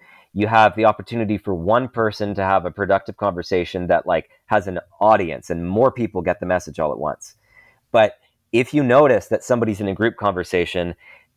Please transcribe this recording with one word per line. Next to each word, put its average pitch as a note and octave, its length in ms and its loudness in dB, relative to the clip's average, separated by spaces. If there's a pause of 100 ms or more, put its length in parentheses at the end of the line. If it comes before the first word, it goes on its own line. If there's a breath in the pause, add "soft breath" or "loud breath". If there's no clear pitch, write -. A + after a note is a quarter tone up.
(340 soft breath)
you G#2 140 0
have A2 280 4
the A2 80 0
opportunity G#2+ 540 0
for F#2+ 160 -4
one A2 340 0
person G#2+ 460 -4
to G2 100 -4
have F#2+ 220 0
a F2 40 -6
productive G2 460 -2
conversation F2+ 720 -4
that, E2 200 2
like, E2 220 -2 (180)
has G#2 200 0
an F2+ 140 -8 (200)
audience F#2+ 480 0
and E2+ 180 -6
more A2+ 240 2
people G#2 300 -6
get F2+ 200 -2
the F#2 60 -8
message F2 320 -4
all D2+ 140 -2
at A1 60 -8
once. - 380 -10 (540 soft breath)
But A2 280 2 (340)
if B2 220 0
you D3+ 80 4
notice B2+ 460 4
that - 160 -2
somebody's A2 360 0
in G#2 80 -2
a F#2+ 60 -2
group A2 220 0
conversation F2 800 -2 (420 soft breath)